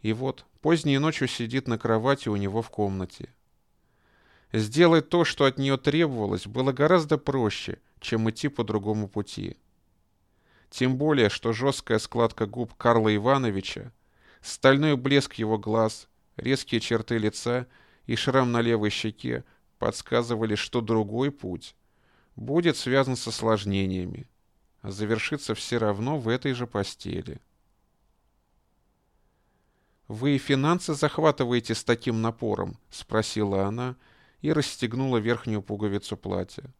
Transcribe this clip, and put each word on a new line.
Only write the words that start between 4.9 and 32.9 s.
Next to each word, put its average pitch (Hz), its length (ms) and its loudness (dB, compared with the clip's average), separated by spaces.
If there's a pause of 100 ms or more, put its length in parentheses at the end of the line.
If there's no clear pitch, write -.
то, 170 160 4
что - 200 2
от 135 120 4
неё 135 200 0
требовалось, 127 720 0
было 127 240 0
гораздо 151 460 4
проще, 127 640 -2 (200)
чем 110 300 0
идти 113 180 -4
по 139 160 -2
другому 107 440 -2
пути. 98 500 -8 (1120)
Тем 127 280 0
более, 139 320 4
что - 220 -2
жёсткая 117 460 0
складка 113 480 0
губ 113 300 -8
Карла 110 400 4
Ивановича, 110 760 0 (500)
стальной 139 540 4
блеск 135 380 2
его 110 240 0
глаз, 110 500 -2 (300)
резкие 120 440 -2
черты 117 360 -2
лица 120 480 -2 (400)
и 120 100 -2
шрам 127 360 2
на 117 100 2
левой 110 300 2
щеке 120 520 -6 (360)
подсказывали, 113 760 -2
что - 260 -2
другой 110 500 0
путь - 440 -12 (640)
будет 151 380 2
связан 131 380 2
с - 120 -8
осложнениями, 98 1000 -2 (540)
а 98 100 -10
завершится 107 640 -2
всё 120 260 -4
равно 110 380 0
в 117 100 -4
этой 127 260 -2
же 120 120 -4
постели. - 760 -6 (2750)
"Вы 135 280 0
и - 40 0
финансы 151 540 0
захватываете 135 840 0
с - 80 -8
таким 117 380 0
напором?" 107 580 -4 (100)
спросила 104 760 -2